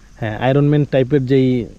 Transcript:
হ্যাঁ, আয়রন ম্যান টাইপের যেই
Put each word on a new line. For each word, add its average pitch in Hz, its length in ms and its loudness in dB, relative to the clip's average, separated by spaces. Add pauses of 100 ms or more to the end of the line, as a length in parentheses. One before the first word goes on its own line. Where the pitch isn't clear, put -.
(200)
হ্যাঁ, 107 180 -6
আয়রন 135 300 2
ম্যান 147 160 2
টাইপের 131 420 0
যেই 127 400 0 (120)